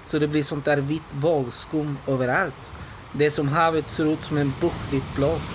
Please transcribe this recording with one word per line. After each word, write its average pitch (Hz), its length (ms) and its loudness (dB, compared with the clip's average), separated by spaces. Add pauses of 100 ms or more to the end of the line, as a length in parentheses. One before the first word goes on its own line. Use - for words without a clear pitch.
så 156 100 0
det 147 100 2
blir 147 140 2
sånt 147 220 -2
där 147 120 4
vitt 147 260 0 (100)
vågskum 147 840 0 (100)
överallt. 135 460 0 (580)
Det 147 140 4
är 151 40 4
som 143 180 2
havet 160 400 2
ser 156 240 2
ut 151 120 -4
som 151 140 -2
en 143 220 2
bucklig 160 420 0 (120)
plåt. 147 280 2 (120)